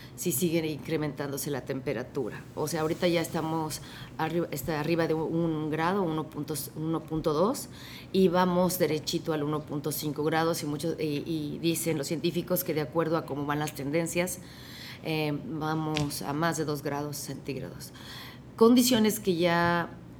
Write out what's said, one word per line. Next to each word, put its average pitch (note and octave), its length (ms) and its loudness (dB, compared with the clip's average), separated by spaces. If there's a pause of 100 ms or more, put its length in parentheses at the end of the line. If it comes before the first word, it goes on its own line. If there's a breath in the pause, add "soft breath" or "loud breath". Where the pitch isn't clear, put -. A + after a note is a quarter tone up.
(160 loud breath)
si - 160 0
sigue E3 340 2
incrementándose D3 840 -4
la C3 140 -4
temperatura. B2+ 800 -4 (100)
O D3+ 120 -2
sea, D#3+ 140 -2
ahorita D#3+ 280 0
ya E3+ 100 4
estamos D#3+ 600 -2 (360 loud breath)
arriba, D#3+ 340 0
está D#3 280 -2
arriba E3 280 2
de D#3 80 2
un D#3+ 540 0
grado, E3 340 2
uno D#3+ 260 0
punto, D3+ 240 -6 (240)
uno D#3 260 -2
punto D#3+ 300 0
dos, G3 340 2 (460 loud breath)
y F#3+ 160 8
vamos F3+ 500 4
derechito D#3 540 0
al D3+ 100 0
uno D3+ 160 0
punto D3 320 -4
cinco D3 320 -2
grados, E3 400 2
y - 40 -4
muchos, D3+ 300 -2
y, D3 280 -2
y D3+ 360 -4
dicen E3 360 2
los C#3 100 -2
científicos E3+ 560 0
que E3 100 -2
de D3+ 80 0
acuerdo D#3+ 360 0
a D3+ 80 -2
cómo C#3+ 200 -4
van D3 140 0
las D3+ 140 -2
tendencias, E3 640 -2 (640 loud breath)
eh, D3+ 340 0 (120)
vamos D#3 720 -2
a - 100 -4
más D#3 240 0
de D#3 80 -2
dos C#3+ 200 -2
grados C#3+ 340 -4
centígrados. C3 720 -8 (640 loud breath)
Condiciones A#3 640 8
que F#3 160 2
ya E3+ 540 4 (300)